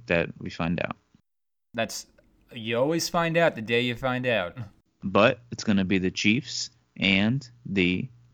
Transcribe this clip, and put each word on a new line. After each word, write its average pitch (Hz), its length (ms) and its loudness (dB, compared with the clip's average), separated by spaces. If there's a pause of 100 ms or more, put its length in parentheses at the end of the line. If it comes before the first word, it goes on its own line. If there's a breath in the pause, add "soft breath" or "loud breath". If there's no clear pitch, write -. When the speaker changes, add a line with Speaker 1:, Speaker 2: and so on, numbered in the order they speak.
Speaker 1:
that 85 220 0 (100)
we 95 100 -10
find 87 360 -4
out. - 100 -6 (800)
Speaker 2:
That's, - 340 -6 (460)
you 117 240 -4
always 160 320 0
find 170 280 0
out 170 180 2
the 113 60 -8
day 117 200 2
you 123 140 0
find 127 320 -2
out. 98 300 0 (460)
Speaker 1:
But 101 380 4 (100)
it's - 120 -12
gonna 98 220 2
be 95 120 2
the 90 140 0
Chiefs - 580 0 (280)
and 98 500 2 (180)
the 92 420 0 (260)